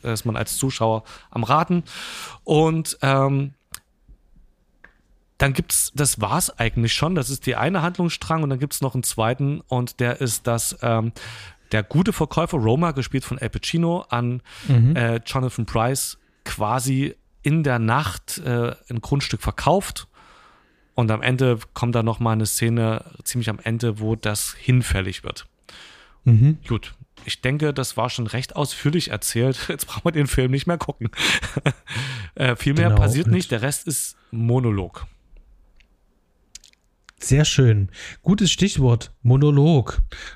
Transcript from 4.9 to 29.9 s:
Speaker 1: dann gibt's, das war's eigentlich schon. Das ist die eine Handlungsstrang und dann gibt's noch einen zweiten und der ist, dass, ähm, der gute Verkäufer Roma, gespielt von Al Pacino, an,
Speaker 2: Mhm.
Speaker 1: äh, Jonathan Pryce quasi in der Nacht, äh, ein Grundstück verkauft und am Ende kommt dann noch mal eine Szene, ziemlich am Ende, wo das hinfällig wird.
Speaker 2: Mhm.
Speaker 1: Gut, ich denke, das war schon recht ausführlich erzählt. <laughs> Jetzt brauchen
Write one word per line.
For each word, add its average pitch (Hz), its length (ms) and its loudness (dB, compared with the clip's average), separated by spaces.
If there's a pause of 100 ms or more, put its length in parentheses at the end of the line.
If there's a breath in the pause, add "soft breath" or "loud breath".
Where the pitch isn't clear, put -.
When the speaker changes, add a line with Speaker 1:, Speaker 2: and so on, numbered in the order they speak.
Speaker 1:
dann 139 160 2
gibt's, - 420 -2
das 135 240 -2
war's 107 300 -2 (100)
eigentlich 117 340 0
schon. 170 220 0
Das 135 140 -2
ist - 160 -8
die 123 100 0
eine 156 260 0
Handlungsstrang 165 640 -2
und 143 60 -2
dann 131 100 -2
gibt's 143 220 -6
noch 135 120 -2
einen 127 100 -2
zweiten 131 580 -2
und 123 400 -4
der 123 180 -2
ist, 123 280 -4
dass, 117 340 -2
ähm, 113 320 0 (580 loud breath)
der 107 120 2
gute 190 300 2
Verkäufer 151 440 -2
Roma, 135 340 2
gespielt 131 320 -4
von - 160 -8
Al 113 100 -4
Pacino, 170 600 -2
an, 123 320 -2 (260 loud breath)
Speaker 2:
Mhm. 117 280 6
Speaker 1:
äh, 117 300 2
Jonathan 127 400 -2
Pryce 117 520 -2 (260)
quasi 131 720 -2 (280)
in 156 200 2
der 127 160 0
Nacht, 117 600 -2
äh, 120 360 -2 (140)
ein 117 120 -6
Grundstück - 400 -2
verkauft - 640 -2 (880 soft breath)
und 117 160 2
am 110 100 -2
Ende 127 380 2 (140)
kommt 120 220 0
dann 113 100 2
noch 113 140 -2
mal 113 140 2
eine 110 140 2
Szene, 117 580 0 (180)
ziemlich 117 260 -4
am 107 140 -6
Ende, 113 380 -2
wo 110 160 0
das - 420 -4
hinfällig 104 640 0
wird. - 220 -10 (800 loud breath)
Speaker 2:
Mhm. 127 320 6 (100)
Speaker 1:
Gut, - 280 -6 (280)
ich - 160 -10
denke, 147 340 0
das 135 220 -6
war 117 140 -2
schon 117 180 -4
recht - 300 -6
ausführlich 151 520 -2
erzählt. 120 540 -2
<laughs> - 60 -6
Jetzt 165 180 -6
brauchen - 180 -8